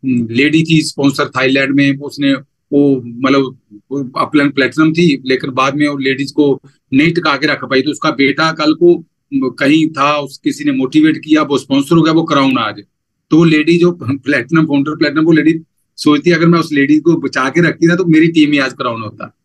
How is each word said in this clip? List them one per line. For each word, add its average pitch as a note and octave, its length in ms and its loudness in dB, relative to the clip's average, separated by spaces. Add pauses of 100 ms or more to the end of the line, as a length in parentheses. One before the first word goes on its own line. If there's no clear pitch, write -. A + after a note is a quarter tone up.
हम्म, A#2+ 260 -2
lady D3 320 2
थी D#3+ 180 2
sponsor C#3 440 -2
थाईलैंड C3+ 500 -2
में, C#3 220 2
उसने C#3+ 360 -4 (380)
वो, C#3+ 340 2
मतलब, C3 520 -2 (340)
वो C3+ 260 -8
अपलाइन C#3+ 320 0
platinum C3+ 440 0
थी, D#3+ 320 2
लेकिन C3 260 -2
बाद C3 240 -2
में D3 120 0
वो C#3+ 100 -4
ladies C3+ 340 -4
को C#3 300 0 (320)
नहीं D#3 200 2
टिका D#3+ 240 -2
के D3 100 -4
रख D3 180 -4
पाई, C3 160 0
तो C#3+ 100 -4
उसका D#3 200 -2
बेटा C#3 400 0
कल D#3 220 -2
को E3+ 320 2 (300)
कहीं C#3 520 0
था, D3 300 -2
उस C#3 260 -10
किसी D3 200 -4
ने D3 80 0
मोटिवेट D3+ 460 2
किया, D3+ 240 0
वो C#3 160 -2
sponsor C#3 380 0
हो E3 60 6
गया, D#3 120 2
वो E3 100 2
क्राउन C#3 340 0
आज। G#2 240 -6 (500)
तो D#3 60 4
वो E3+ 60 6
lady D#3 340 2
जो F3 140 4 (120)
platinum C#3 600 -2
founder, C#3+ 300 -2
प्लेटिनम, D3 300 -2
वो E3+ 60 4
लेडी D#3+ 280 2 (380)
सोचती, D3 340 2
"अगर E3 140 2
मैं E3+ 140 4
उस D3+ 140 -6
lady C#3+ 260 2
को D#3+ 160 2
बचा C3 340 -4
के D#3+ 120 0
रखती E3 260 0
ना F3 80 2
तो F#3 100 -2
मेरी D#3+ 220 4
टीम D3+ 240 2
ही D3 60 2
आज C3 160 -2
crown A#2 280 -8
होता।" - 440 -14